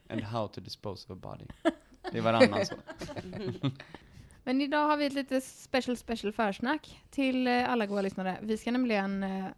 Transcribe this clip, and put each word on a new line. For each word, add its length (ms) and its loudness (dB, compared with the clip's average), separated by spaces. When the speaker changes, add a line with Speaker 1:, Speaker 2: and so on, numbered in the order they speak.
Speaker 1:
And 100 -4
how 280 -2
to 120 -10
dispose 520 -10
of 60 -10
a 40 -16
body." 220 -12
Det 60 -2
är 40 0
varannan 440 4
så. 80 -8
<laughs> 60 2
Speaker 2:
Men 160 2
idag 260 2
har 100 6
vi 100 2
ett 60 0
lite 280 0
special, 560 -2
special 360 -4
försnack 800 0
till, 360 2
eh, 240 4
alla 160 4
goda 160 2
lyssnare. 400 -2
Vi 140 0
ska 140 -2
nämligen, 520 2
eh, 220 -2